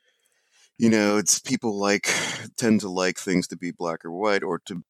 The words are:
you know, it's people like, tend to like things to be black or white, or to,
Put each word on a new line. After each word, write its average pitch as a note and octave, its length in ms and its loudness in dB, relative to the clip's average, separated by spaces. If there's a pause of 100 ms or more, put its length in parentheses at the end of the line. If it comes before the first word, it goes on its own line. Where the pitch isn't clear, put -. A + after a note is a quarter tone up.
(760)
you A2+ 120 4
know, G#2 280 4
it's - 220 0
people A#2 400 -4
like, G2+ 280 2 (500)
tend A2 240 4
to G2+ 80 -6
like F#2 280 0
things F2+ 300 0
to E2+ 100 -12
be F2 140 -6
black E2+ 340 -6
or E2+ 60 -10
white, G2 320 0
or F2 220 -4
to, F2 240 -10